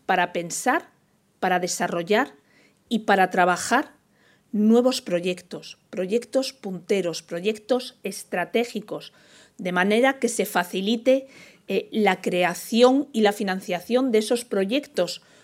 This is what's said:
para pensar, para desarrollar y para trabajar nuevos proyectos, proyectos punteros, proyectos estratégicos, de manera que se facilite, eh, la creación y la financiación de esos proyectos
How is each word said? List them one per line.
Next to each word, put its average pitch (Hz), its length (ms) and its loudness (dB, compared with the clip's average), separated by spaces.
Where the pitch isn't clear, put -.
para 180 260 2
pensar, 180 580 -4
para 185 220 2
desarrollar 180 720 -2
y 220 120 -2
para 190 300 4
trabajar 180 640 0
nuevos 233 500 4
proyectos, 180 760 -6
proyectos 233 600 -4
punteros, 185 720 -4
proyectos 220 800 -4
estratégicos, 190 1120 -6
de 180 140 -6
manera 220 460 2
que 233 100 0
se 202 180 -2
facilite, 233 800 0
eh, 196 220 -4
la 196 300 2
creación 220 920 2
y 220 80 -2
la 202 120 4
financiación 202 800 -2
de 220 60 6
esos 233 260 -2
proyectos 196 800 -4